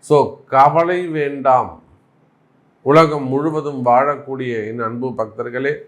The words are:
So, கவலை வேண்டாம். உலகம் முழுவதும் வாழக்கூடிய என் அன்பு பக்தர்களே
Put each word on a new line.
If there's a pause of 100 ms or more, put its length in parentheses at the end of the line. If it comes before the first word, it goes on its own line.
So, (360)
கவலை (200)
வேண்டாம். (1200)
உலகம்
முழுவதும்
வாழக்கூடிய (160)
என்
அன்பு (100)
பக்தர்களே (140)